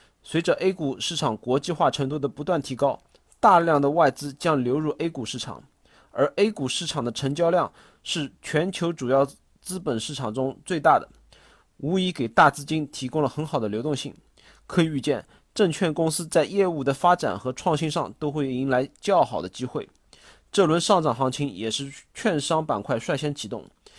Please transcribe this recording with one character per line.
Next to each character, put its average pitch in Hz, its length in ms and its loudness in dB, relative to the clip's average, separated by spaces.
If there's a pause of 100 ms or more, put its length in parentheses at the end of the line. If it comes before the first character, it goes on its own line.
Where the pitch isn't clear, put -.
(220)
随 165 200 -2
着 165 180 2
A 190 100 2
股 143 300 -4
市 165 160 -6
场 131 180 -2
国 123 240 0
际 170 140 -4
化 147 180 2
程 135 200 -2
度 151 80 -4
的 139 100 -2
不 147 160 -12
断 170 160 0
提 131 160 -8
高， 139 240 0 (400)
大 190 180 8
量 165 220 4
的 143 100 4
外 156 200 4
资 143 240 -6
将 151 280 0
流 123 160 0
入 156 200 -2
A 165 100 -2
股 139 160 -8
市 117 140 -8
场， 90 240 -12 (480)
而 143 260 2
A 208 140 2
股 139 180 -4
市 - 180 -6
场 151 160 -4
的 120 80 -2
成 135 240 -4
交 165 140 2
量 170 240 2 (300)
是 151 280 -4 (120)
全 165 280 -2
球 170 220 -2
主 131 160 -6
要 139 180 4 (360)
资 180 180 -8
本 120 180 -2
市 143 160 -6
场 123 200 -6
中 131 280 -4
最 175 160 -4
大 147 200 6
的， - 100 -6 (680)
无 170 200 0
疑 185 140 2
给 120 160 -2
大 151 220 6
资 147 120 -4
金 156 240 -4
提 131 220 -8
供 156 140 0
了 135 60 2
很 156 180 -6
好 147 120 -4
的 110 80 -2
流 104 160 -4
动 147 140 -2
性。 - 180 -10 (520)
可 - 160 2
以 160 40 2
预 151 140 -4
见， 131 260 -2 (280)
证 185 180 2
券 160 200 0
公 160 180 0
司 160 160 -4
在 160 180 2
业 196 220 0
务 156 180 -4
的 139 80 2
发 175 240 4
展 104 220 -4
和 127 140 -6
创 160 240 -2
新 156 140 -4
上 127 280 -4
都 147 120 -4
会 139 240 -2
迎 135 140 -2
来 131 200 2 (120)
较 180 240 4
好 95 160 -4
的 90 80 -6
机 - 160 -10
会。 - 240 -8 (640)
这 190 140 6
轮 160 140 4
上 180 220 4
涨 135 120 0
行 127 180 0
情 143 180 -4
也 104 200 -6
是 139 220 -6 (200)
券 180 280 0
商 160 240 0
板 113 180 -2
块 120 160 -2
率 151 180 -4
先 147 180 -4
启 - 140 -12
动， 101 200 -10 (300)